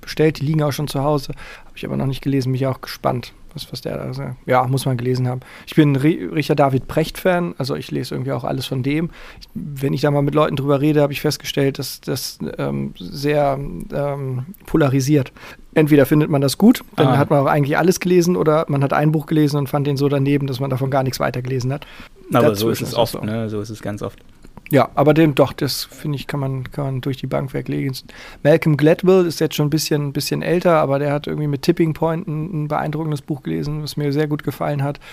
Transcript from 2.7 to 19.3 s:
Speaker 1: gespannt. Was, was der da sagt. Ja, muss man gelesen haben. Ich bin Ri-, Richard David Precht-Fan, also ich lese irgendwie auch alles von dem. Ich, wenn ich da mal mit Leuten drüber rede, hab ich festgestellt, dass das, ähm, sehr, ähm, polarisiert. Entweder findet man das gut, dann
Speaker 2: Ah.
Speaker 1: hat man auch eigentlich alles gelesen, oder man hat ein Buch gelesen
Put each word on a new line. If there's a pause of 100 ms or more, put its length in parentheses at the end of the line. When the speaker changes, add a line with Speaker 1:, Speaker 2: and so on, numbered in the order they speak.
Speaker 1:
gespannt. (220)
Was,
was
der
da
sagt. (100)
Ja,
muss
man
gelesen
haben. (260)
Ich
bin
Ri-,
Richard
David
Precht-Fan,
also
ich
lese
irgendwie
auch
alles
von
dem. (320)
Ich,
wenn
ich
da
mal
mit
Leuten
drüber
rede,
hab
ich
festgestellt,
dass
das, (180)
ähm,
sehr, (340)
ähm, (180)
polarisiert. (420)
Entweder
findet
man
das
gut, (140)
dann
Speaker 2:
Ah.
Speaker 1:
hat
man
auch
eigentlich
alles
gelesen,
oder
man
hat
ein
Buch
gelesen